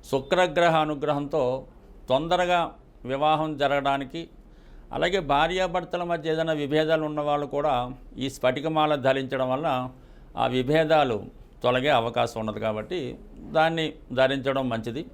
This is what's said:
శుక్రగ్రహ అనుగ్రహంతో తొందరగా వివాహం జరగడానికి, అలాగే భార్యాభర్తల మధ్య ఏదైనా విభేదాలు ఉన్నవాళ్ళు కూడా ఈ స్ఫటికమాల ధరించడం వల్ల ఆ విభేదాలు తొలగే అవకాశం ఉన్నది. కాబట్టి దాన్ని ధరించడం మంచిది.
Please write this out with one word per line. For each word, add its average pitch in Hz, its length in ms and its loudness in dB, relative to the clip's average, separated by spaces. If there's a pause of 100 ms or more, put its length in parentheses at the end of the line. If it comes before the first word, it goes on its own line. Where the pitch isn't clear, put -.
శుక్రగ్రహ 170 640 2 (100)
అనుగ్రహంతో 143 580 -2 (680)
తొందరగా 175 500 2 (520)
వివాహం 151 380 2 (120)
జరగడానికి, 139 600 0 (760)
అలాగే 180 240 0 (120)
భార్యాభర్తల 175 800 0
మధ్య 160 220 -2
ఏదైనా 160 280 0
విభేదాలు 156 480 2
ఉన్నవాళ్ళు 147 460 0
కూడా 147 180 0 (500)
ఈ 139 120 -2
స్ఫటికమాల 151 600 2 (120)
ధరించడం 131 460 0
వల్ల 151 140 -2 (760)
ఆ 120 40 2 (100)
విభేదాలు 147 640 2 (460)
తొలగే 127 360 2
అవకాశం 117 440 -2
ఉన్నది. 107 220 -4
కాబట్టి 107 340 -4 (580)
దాన్ని 160 280 2 (340)
ధరించడం 135 540 2
మంచిది. 117 300 -6 (100)